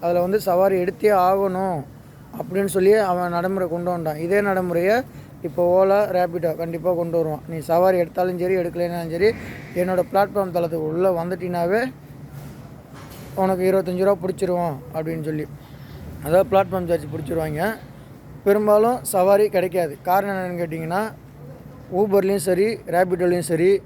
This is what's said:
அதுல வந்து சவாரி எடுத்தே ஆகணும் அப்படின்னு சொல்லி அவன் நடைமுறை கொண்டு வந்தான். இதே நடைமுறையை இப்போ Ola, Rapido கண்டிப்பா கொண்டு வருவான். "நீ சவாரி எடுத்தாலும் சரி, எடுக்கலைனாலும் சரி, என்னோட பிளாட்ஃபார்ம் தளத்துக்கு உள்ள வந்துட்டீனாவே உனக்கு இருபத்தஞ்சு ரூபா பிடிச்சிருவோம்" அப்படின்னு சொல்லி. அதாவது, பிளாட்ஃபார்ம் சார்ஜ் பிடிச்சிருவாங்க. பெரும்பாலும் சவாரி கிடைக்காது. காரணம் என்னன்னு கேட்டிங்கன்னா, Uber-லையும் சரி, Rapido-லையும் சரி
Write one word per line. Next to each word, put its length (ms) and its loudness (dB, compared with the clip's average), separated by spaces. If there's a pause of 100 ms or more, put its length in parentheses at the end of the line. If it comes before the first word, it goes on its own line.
அதுல 200 2
வந்து 200 0
சவாரி 420 2
எடுத்தே 280 0
ஆகணும் 720 2 (540)
அப்படின்னு 280 -2
சொல்லி 280 4
அவன் 360 2
நடைமுறை 380 -2
கொண்டு 220 -4
வந்தான். 280 -4
இதே 240 0
நடைமுறையை 640 2 (380)
இப்போ 440 2
Ola, 300 2
Rapido 400 0
கண்டிப்பா 380 -2
கொண்டு 240 -2
வருவான். 300 -2
"நீ 120 -8
சவாரி 380 4
எடுத்தாலும் 420 -2
சரி, 160 0
எடுக்கலைனாலும் 560 -2
சரி, 140 0 (500)
என்னோட 280 0 (100)
பிளாட்ஃபார்ம் 380 2
தளத்துக்கு 360 -2
உள்ள 360 0
வந்துட்டீனாவே 680 -2 (1400)
உனக்கு 360 0
இருபத்தஞ்சு 320 0
ரூபா 240 0
பிடிச்சிருவோம்" 480 -2 (180)
அப்படின்னு 300 -6
சொல்லி. 220 -4 (800)
அதாவது, 260 4
பிளாட்ஃபார்ம் 380 2
சார்ஜ் 160 0
பிடிச்சிருவாங்க. 720 -4 (680)
பெரும்பாலும் 600 4
சவாரி 460 4
கிடைக்காது. 540 0
காரணம் 320 2
என்னன்னு 260 -4
கேட்டிங்கன்னா, 500 -4 (840)
Uber-லையும் 540 2
சரி, 260 2
Rapido-லையும் 800 0
சரி 320 4